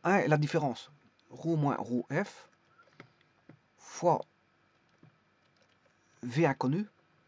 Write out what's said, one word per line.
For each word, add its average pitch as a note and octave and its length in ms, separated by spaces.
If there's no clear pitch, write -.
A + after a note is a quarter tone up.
un F#3 140
est E3+ 100
la D3+ 100
différence. D3 540
Rho E3 260
moins C#3+ 200
rho A#2+ 360
F - 380
fois - 480
V B2+ 220
inconnu D3 420